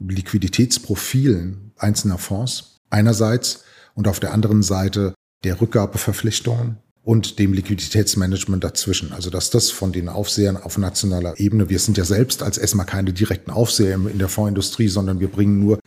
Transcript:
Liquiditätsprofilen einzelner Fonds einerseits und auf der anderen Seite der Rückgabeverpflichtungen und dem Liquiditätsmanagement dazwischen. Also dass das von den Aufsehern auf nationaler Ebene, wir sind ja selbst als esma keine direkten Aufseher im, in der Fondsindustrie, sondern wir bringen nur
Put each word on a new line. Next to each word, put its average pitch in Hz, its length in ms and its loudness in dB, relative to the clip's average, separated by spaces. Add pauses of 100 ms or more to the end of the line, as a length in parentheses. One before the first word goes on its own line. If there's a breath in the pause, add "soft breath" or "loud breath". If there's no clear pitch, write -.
Liquiditätsprofilen 98 1800 -2
einzelner 104 420 0
Fonds - 600 -8 (100)
einerseits 110 760 2 (320 loud breath)
und 104 100 0
auf 95 140 0
der 92 120 -4
anderen 107 300 4
Seite 98 500 0 (300)
der 90 180 -2
Rückgabeverpflichtungen 113 1200 0 (240)
und 113 380 2
dem 98 120 4
Liquiditätsmanagement 95 1120 0
dazwischen. 87 500 -4
Also 90 180 -8
dass 87 200 -4
das - 220 2
von 95 180 -2
den 87 180 -4
Aufsehern 98 480 0
auf - 220 -10
nationaler 90 640 0
Ebene, 101 280 4
wir 92 120 2
sind 104 180 2
ja 90 60 2
selbst 101 400 2
als 101 120 -2
esma 101 280 -2
keine 95 280 -2
direkten 92 380 -2
Aufseher 104 440 2
im, 95 120 -2
in 101 120 -6
der 95 100 0
Fondsindustrie, 104 580 0
sondern 95 320 0
wir 92 100 0
bringen 101 300 2
nur 101 280 4